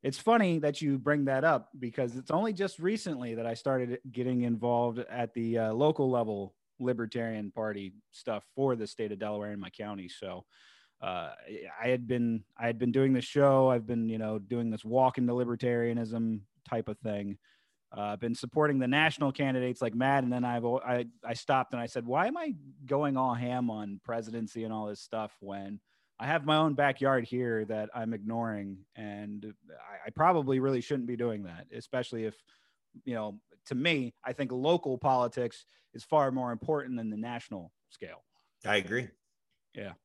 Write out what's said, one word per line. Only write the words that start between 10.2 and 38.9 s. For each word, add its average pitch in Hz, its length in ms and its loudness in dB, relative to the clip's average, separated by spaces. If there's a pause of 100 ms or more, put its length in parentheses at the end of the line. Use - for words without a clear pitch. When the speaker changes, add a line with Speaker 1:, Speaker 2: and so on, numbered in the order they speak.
Speaker 1:
uh, 87 300 -6 (520)
I 120 60 0
had 123 180 0
been, 117 360 0 (140)
I 117 100 -2
had 117 120 0
been 120 120 0
doing 135 220 6
the 123 80 2
show. 135 480 6
I've 120 160 2
been, 117 220 -2
you 113 100 -2
know, 110 220 -2
doing 117 300 -2
this 107 160 -6
walk 127 320 4
into 120 160 2
libertarianism 117 1040 0 (300)
type 113 180 -2
of 107 120 -6
thing. 101 380 -4 (580)
Uh, 107 60 -6 (120)
I've 101 60 -8
been 117 160 -2
supporting 143 440 2
the 127 80 2
national 147 440 4
candidates 127 500 0
like 117 120 0
mad, 135 300 4
and 123 80 0
then 123 140 0
I've, 120 200 -2
I, 123 400 0 (180)
I 120 100 -4
stopped 131 400 0
and 120 80 -4
I 120 40 -4
said, 120 200 -6
"Why 147 220 2
am 302 100 -4
I 320 160 -4 (320)
going 139 320 2
all 131 160 2
ham 123 360 0
on 104 340 -6
presidency 113 600 -6
and 110 100 -4
all 107 140 -4
this 104 140 -8
stuff 110 400 -6
when 98 380 -10 (380)
I 127 100 -6
have 151 180 2
my 156 100 4
own 156 200 4
backyard 135 500 4
here 120 400 0
that 107 280 -4
I'm 117 200 -4
ignoring?" 107 640 -4 (180)
And 104 580 -10 (160)
I, 65 380 -14
I - 40 -8
probably 147 480 4
really 131 220 2
shouldn't 127 260 -4
be 120 100 -4
doing 113 260 -2
that, 85 320 -12
especially 117 480 -4
if, 107 120 -4 (680)
you 123 120 -4
know, 107 220 -6 (300)
to 139 80 -4
me, 135 380 0 (100)
I 127 80 -6
think 127 200 -4
local 135 460 2
politics 123 680 0 (280)
is 113 120 -14
far 143 260 4
more 127 220 -2
important 127 420 -2
than 113 140 -4
the 104 80 -4
national 110 540 -8 (180)
scale. 85 340 -16 (420)
Speaker 2:
I 104 120 4
agree. 101 320 0 (640)